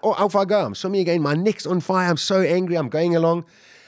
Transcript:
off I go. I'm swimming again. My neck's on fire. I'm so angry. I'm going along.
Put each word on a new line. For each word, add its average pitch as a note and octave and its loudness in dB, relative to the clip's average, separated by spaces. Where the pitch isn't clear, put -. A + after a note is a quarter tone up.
off G3+ 0
I G3 4
go. F#3+ 0
I'm G2+ -6
swimming F#3+ -2
again. E3+ 0
My D3 0
neck's F#3+ -2
on F3+ 0
fire. F#3 0
I'm D#3+ 2
so F#3+ 0
angry. F3 0
I'm D3 -2
going E3+ 0
along. E3 2